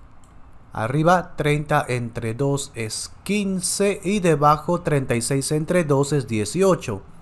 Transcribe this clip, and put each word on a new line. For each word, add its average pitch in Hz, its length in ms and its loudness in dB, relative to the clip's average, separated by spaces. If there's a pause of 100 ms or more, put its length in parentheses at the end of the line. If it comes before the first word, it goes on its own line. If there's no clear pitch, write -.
(720)
Arriba 156 640 2
treinta 147 520 0
entre 117 460 -4
dos 139 420 -2
es 110 360 -8 (120)
quince 196 800 0
y 202 160 0
debajo 156 600 2
treinta 135 340 0
y 117 60 0
seis 139 300 -2
entre 160 320 0
dos 143 300 2
es 135 140 0
dieciocho. 120 760 0 (200)